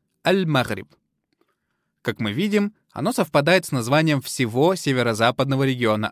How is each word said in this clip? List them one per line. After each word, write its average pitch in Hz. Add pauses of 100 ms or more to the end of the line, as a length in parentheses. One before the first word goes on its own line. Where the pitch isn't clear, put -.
(240)
Аль-Магриб. 143 (1120)
Как -
мы 107
видим, 208 (180)
оно 190
совпадает 170
с -
названием 143
всего 131
северо-западного 127
региона 113